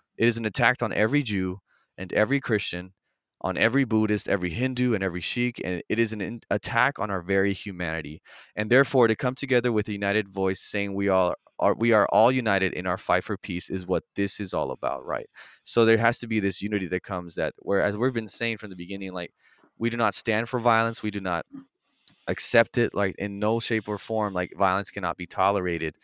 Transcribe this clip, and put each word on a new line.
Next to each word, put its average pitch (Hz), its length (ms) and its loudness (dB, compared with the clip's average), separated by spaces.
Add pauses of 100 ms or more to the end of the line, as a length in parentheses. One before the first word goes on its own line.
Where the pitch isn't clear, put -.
(180)
It 117 100 4
is 113 100 2
an 113 80 -4
attack 120 360 2
on 113 120 -2
every 127 300 2
Jew 95 360 -2 (380)
and 92 160 -8
every 113 260 2
Christian, 92 540 -4 (480)
on 90 160 -2
every 113 280 2
Buddhist, 107 440 0
every 90 220 0
Hindu, 123 420 0
and 95 100 0
every 87 180 -2
Sikh, 123 420 -2
and 87 260 -4
it 107 100 0
is 110 140 2
an 104 80 -6
in-, 104 280 -6
attack 117 500 0
on 104 120 -4
our 92 100 -2
very 98 320 2
humanity. 82 680 -6 (340)
And 107 140 -4
therefore, 127 380 6
to 110 80 2
come 127 200 -4
together 123 380 0
with 107 160 0
a 107 40 -2
united 101 360 0
voice 95 320 0
saying 101 320 -4
we 98 160 0
all 92 260 4 (240)
are, 98 160 4
we 117 160 2
are 107 180 6
all 113 220 6
united 101 420 0
in 92 140 -6
our 92 100 -2
fight 90 280 0
for 101 120 -4
peace 85 320 -8
is 92 160 -4
what 87 180 0 (120)
this 101 240 -2
is 98 140 -6
all 76 180 -2
about," 65 340 -4
right? 71 240 -6 (340)
So - 220 2
there 113 120 6
has 117 220 2
to 120 80 -8
be 110 120 0
this 98 220 -2
unity 101 260 -2
that 90 160 -4
comes 87 320 -8
that, 80 240 -2
where, 98 220 0
as 101 160 0
we've 123 160 0
been 110 160 -4
saying 117 300 -4
from 104 100 -12
the 92 80 -12
beginning, 95 360 -8
like, 87 200 -8 (440)
we 117 120 0
do 113 80 -6
not 110 180 0
stand 113 340 -2
for 123 120 -2
violence. 113 420 2
We 107 80 -2
do 101 100 -4
not 90 240 -2 (840)
accept - 500 2
it. 117 160 0
Like, 98 240 0
in 101 220 -6
no 110 200 2
shape 113 300 -4
or 104 80 -2
form, 107 360 -2
like, 90 240 -4
violence 95 340 2
cannot 90 260 -4
be 87 100 -8
tolerated. 90 760 0